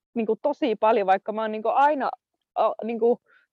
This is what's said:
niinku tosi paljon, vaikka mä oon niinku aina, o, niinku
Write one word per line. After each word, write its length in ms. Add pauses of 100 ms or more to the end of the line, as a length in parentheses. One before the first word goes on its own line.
(140)
niinku 280
tosi 340
paljon, 300
vaikka 260
mä 100
oon 100
niinku 160
aina, 420 (480)
o, 160 (100)
niinku 340 (340)